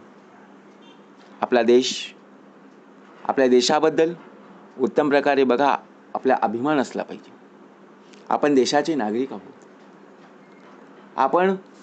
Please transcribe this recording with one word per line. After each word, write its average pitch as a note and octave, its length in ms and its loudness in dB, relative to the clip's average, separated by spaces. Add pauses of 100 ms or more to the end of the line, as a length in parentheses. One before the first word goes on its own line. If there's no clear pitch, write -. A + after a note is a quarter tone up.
(1400)
आपला A#2+ 200 0
देश, A#2+ 540 0 (1080)
आपल्या C3 240 0
देशाबद्दल D3+ 680 2 (640)
उत्तम C#3 300 0
प्रकारे, C#3 340 2
बघा, B2+ 340 2 (360)
आपला - 280 0
अभिमान A#2+ 360 -2
असला G#2+ 260 -4
पाहिजे. - 280 -16 (960)
आपण D3 260 0
देशाचे D3 400 0
नागरिक A#2+ 360 -4
आहोत. G2+ 220 -18 (1600)
आपण F3 400 0 (280)